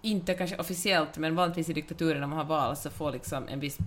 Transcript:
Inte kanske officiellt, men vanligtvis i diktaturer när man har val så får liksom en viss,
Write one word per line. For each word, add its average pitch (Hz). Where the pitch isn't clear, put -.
Inte 185
kanske 180
officiellt, 175
men 160
vanligtvis 170
i 160
diktaturer 151
när 143
man 151
har 151
val 147
så -
får 151
liksom 127
en 139
viss, 143